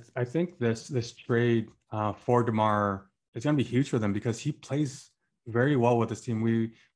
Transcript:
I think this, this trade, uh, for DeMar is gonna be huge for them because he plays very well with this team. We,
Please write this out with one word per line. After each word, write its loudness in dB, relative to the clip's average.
I -2
think -4
this, -2
this -4
trade, 0
uh, -2
for 2
DeMar 0
is -6
gonna 2
be 2
huge 0
for 0
them 0
because -2
he -4
plays -6
very 2
well 4
with 0
this -10
team. -4
We, 0